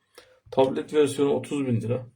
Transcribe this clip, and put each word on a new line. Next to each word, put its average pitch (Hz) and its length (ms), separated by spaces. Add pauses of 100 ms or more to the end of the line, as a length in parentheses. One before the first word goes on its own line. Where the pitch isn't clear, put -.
(500)
Tablet 135 440
versiyonu 143 380
otuz 143 340
bin 117 140
lira. 113 360